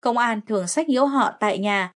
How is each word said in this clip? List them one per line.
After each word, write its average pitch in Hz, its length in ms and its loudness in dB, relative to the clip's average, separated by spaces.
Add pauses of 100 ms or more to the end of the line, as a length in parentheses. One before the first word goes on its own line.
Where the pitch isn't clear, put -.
Công 240 160 0
an 233 300 0
thường 190 200 -2
sách 311 220 -2
nhiễu 262 160 4
họ 269 340 0
tại 208 200 0
nhà 196 360 -2